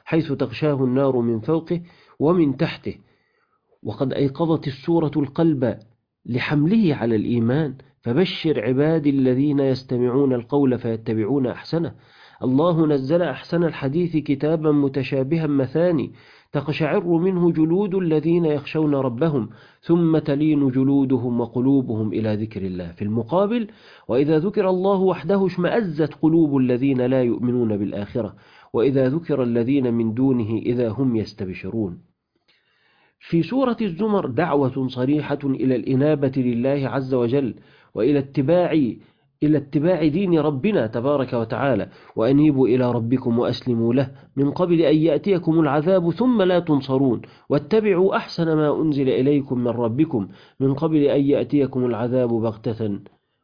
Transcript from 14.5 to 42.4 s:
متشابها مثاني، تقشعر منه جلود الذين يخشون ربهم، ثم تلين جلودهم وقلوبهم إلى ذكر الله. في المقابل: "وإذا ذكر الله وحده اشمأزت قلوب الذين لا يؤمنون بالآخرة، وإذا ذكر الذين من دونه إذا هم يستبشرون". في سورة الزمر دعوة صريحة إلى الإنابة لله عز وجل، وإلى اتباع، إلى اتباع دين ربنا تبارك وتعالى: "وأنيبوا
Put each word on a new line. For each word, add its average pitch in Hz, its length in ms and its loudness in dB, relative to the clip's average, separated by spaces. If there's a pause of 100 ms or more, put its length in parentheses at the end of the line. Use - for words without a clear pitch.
متشابها 139 720 -2
مثاني، 147 680 0 (400)
تقشعر 156 540 -2
منه 175 440 2
جلود 165 440 0
الذين 170 500 0
يخشون 151 500 -2
ربهم، 127 540 -2 (340)
ثم 170 360 2
تلين 147 520 2
جلودهم 131 720 0
وقلوبهم 120 720 0
إلى 110 220 -2
ذكر 104 280 -6
الله. 90 300 -8
في 95 100 -14
المقابل: 180 680 -2 (400)
"وإذا 147 300 2
ذكر 190 320 0
الله 190 300 0
وحده 190 460 0
اشمأزت 170 760 -2
قلوب 156 340 4
الذين 127 440 2
لا 127 220 2
يؤمنون 120 540 0
بالآخرة، 101 580 -6 (380)
وإذا 127 360 2
ذكر 143 340 -2
الذين 120 520 0
من 113 200 0
دونه 120 440 0
إذا 120 300 -2
هم 120 280 0
يستبشرون". 95 840 -6 (1200)
في 170 240 0
سورة 254 400 -2
الزمر 196 440 -2
دعوة 135 600 -2
صريحة 139 560 -2
إلى 131 320 0
الإنابة 139 600 0
لله 127 520 0
عز 131 260 -4
وجل، 123 400 0 (400)
وإلى 139 240 2
اتباع، 147 540 0 (680)
إلى 151 160 4
اتباع 156 480 0
دين 170 320 2
ربنا 147 480 0
تبارك 127 460 -2
وتعالى: 117 560 -2 (280)
"وأنيبوا 135 520 4